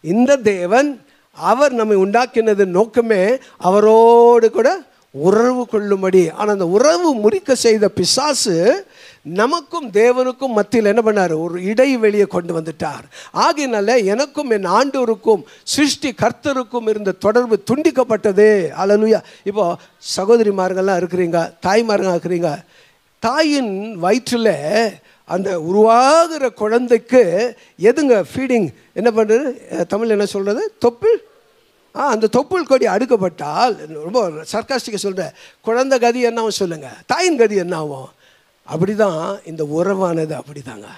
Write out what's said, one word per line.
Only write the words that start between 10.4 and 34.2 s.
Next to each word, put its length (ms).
மத்தியில் 480
என்ன 60
பண்ணாரு? 300
ஒரு 220
இடைவெளியை 640
கொண்டு 340
வந்துட்டார். 420
ஆகையினால 720
எனக்கும் 440
என் 180
ஆண்டவருக்கும் 760
சிருஷ்டி 580
கர்த்தருக்கும் 680
இருந்த 220
தொடர்பு 600
துண்டிக்கப்பட்டது. 1000
ஹல்லேலூயா. 420
இப்போ 340
சகோதரிமார்கள்லாம் 840
இருக்கிறீங்க, 500
தாய்மார்கள்லாம் 520
இருக்கிறீங்க. 440
தாயின் 840
வயிற்றுல 500
அந்த 360
உருவாகிற 880
குழந்தைக்கு 1040
எதுங்க 420
feeding? 380
என்ன 300
பண்றது? 340
அஹ், 180
தமிழ்ல 180
என்ன 180
சொல்றது? 480
தொப்புள். 380
ஆ, 120
அந்த 240
தொப்புள் 320
கொடி 240
அடுக்கப்பட்டால், 1000
ரொம்ப 420